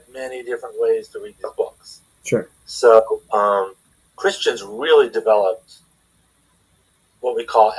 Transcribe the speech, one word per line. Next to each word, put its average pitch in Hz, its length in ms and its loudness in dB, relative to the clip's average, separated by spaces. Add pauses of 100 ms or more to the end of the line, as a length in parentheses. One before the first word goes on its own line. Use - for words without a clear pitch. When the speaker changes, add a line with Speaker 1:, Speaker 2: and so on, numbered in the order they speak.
(120)
Speaker 1:
many 127 300 -12
different 120 380 -12
ways 113 300 -2
to 107 100 -16
read 104 160 -18
these - 220 -12
books. - 420 -10 (240)
Speaker 2:
Sure. - 260 -4 (160)
Speaker 1:
So, 110 560 4 (120)
um, 101 420 0 (400)
Christians 113 480 -4
really 131 460 2
developed 107 680 -2 (1500)
what 120 100 -4
we 117 80 -6
call 110 360 2